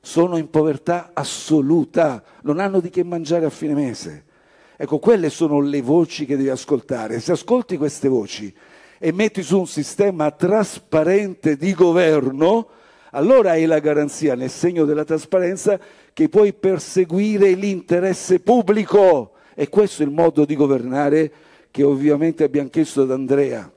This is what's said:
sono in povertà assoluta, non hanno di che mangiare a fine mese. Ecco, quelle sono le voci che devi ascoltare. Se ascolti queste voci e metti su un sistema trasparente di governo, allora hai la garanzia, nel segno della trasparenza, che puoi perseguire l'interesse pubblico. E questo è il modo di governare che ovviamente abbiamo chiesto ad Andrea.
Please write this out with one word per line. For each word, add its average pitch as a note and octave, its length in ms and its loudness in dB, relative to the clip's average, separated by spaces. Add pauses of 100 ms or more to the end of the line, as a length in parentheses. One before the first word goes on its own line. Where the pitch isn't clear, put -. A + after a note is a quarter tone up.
sono E3+ 380 0
in D3+ 100 -6
povertà D#3 640 -2
assoluta, D3 1080 0 (200)
non D3 180 -4
hanno G3 200 0
di E3+ 80 -6
che F3+ 160 -4
mangiare E3+ 400 -2
a D3 60 -2
fine D3+ 240 -6
mese. G2+ 500 -8 (520)
Ecco, D3 240 -4
quelle G3 280 4
sono D3 320 0
le C#3+ 220 -2
voci D3+ 420 0
che C#3 120 -2
devi C3+ 120 -2
ascoltare. A#2+ 720 -6
Se F3 120 -4
ascolti A3+ 440 -2
queste C#3+ 320 -4
voci G#2+ 460 -4 (440)
e D#3+ 140 -2
metti G3 300 -4
su D#3+ 160 0
un F3+ 80 -2
sistema D#3 640 -2
trasparente F3+ 1300 -2
di F3+ 160 -2
governo, E3 960 2 (420)
allora G3 400 4
hai D#3+ 160 2
la D#3+ 140 2
garanzia, D3 540 0
nel B2+ 140 -6
segno E3+ 380 0
della D3+ 180 0
trasparenza, F3+ 760 -2 (360)
che D#3 160 2
puoi G#3 240 4
perseguire F#3+ 960 0
l'interesse F#3 920 0
pubblico. G3 920 2 (220)
E C#3+ 140 -4
questo G3 340 0
è D3 40 0
il C#3 60 -4
modo D#3 340 2
di D3 80 -4
governare C#3+ 800 0 (380)
che C#3 120 -2
ovviamente D3 640 2
abbiamo C3+ 260 -2
chiesto D3+ 320 -2
ad C3 80 0
Andrea. C3 680 -2